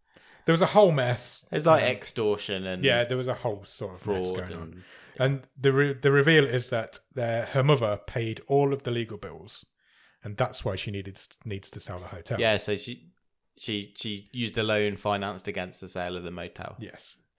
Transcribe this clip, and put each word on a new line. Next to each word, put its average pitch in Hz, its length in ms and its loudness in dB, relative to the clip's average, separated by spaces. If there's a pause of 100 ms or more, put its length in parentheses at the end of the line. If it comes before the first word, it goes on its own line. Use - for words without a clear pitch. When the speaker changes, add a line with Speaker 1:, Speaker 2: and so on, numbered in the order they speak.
(460)
Speaker 1:
there 165 80 4
was 165 80 4
a 180 60 4
whole 196 240 8
mess. 131 600 0
Speaker 2:
It's 156 140 0
like 156 180 8
Speaker 1:
Um, 123 60 4
Speaker 2:
extortion 104 800 -2
and 92 160 -4
Speaker 1:
yeah, 120 220 6
there 127 120 -2
was 127 120 -2
a 120 40 0
whole 104 320 -6
sort 95 300 -10
of 87 120 -14
mess 92 240 0
Speaker 2:
fraud 90 180 -6
Speaker 1:
going 82 120 -10
on. - 0 -
Speaker 2:
and 82 220 -16 (340)
Speaker 1:
And 135 300 0 (120)
the 135 120 4
re-, 139 220 4
the 135 180 2
reveal 143 340 6
is 123 240 -2
that 113 300 -4 (140)
their, 117 320 -2
her 135 180 0
mother 117 420 4
paid 113 420 -6
all 139 260 2
of - 100 -6
the 120 80 -4
legal 113 260 -4
bills, 80 480 -14 (580)
and 104 120 -10
that's - 300 -2
why 98 100 -2
she 104 160 -6
needed 98 240 -8
s-, - 140 -16 (160)
needs 98 260 -10
to - 80 -14
sell 90 200 -10
the 87 80 -14
hotel. 104 320 -8
Speaker 2:
Yeah, 110 180 4
so 104 180 -2
she, - 360 -12 (460)
she, 104 380 -6
she 104 380 -10
used 117 240 -4
a 110 60 0
loan 107 340 0
financed 101 500 -4
against 90 320 -6
the 95 80 -14
sale 90 300 -6
of 87 80 -8
the 85 60 -8
motel. 87 480 -12
Speaker 1:
Yes, - 360 -16 (240)